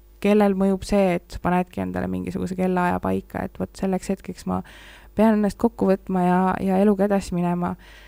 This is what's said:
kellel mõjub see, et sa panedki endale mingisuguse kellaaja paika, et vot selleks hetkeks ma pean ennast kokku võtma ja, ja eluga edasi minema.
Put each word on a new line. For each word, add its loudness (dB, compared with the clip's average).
kellel 4
mõjub 2
see, 2
et -10
sa -12
panedki -2
endale -4
mingisuguse -6
kellaaja 0
paika, -4
et -14
vot -6
selleks -4
hetkeks -10
ma -4
pean 4
ennast -2
kokku 0
võtma 0
ja, 4
ja 0
eluga 4
edasi -2
minema. -2